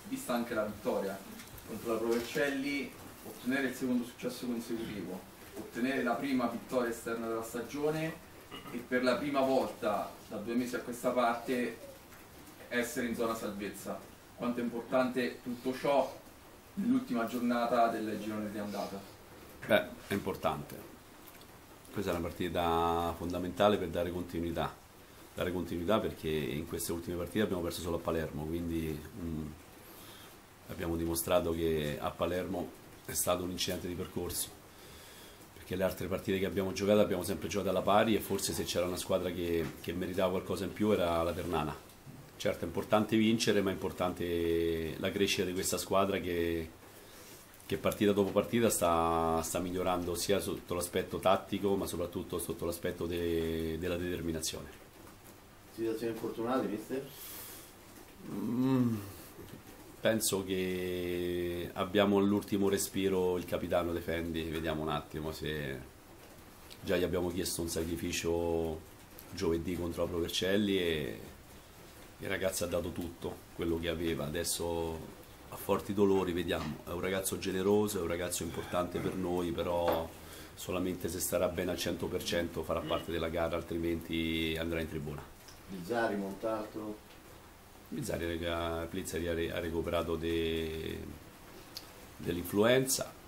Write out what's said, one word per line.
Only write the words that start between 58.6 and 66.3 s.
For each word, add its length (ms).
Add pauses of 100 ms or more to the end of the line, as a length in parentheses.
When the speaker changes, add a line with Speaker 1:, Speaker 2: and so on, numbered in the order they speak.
Speaker 2:
penso 440
che 1300
abbiamo 440
all'ultimo 500
respiro 680
il 80
capitano 480
Defendi, 520
vediamo 380
un 60
attimo 440
se 460 (1040)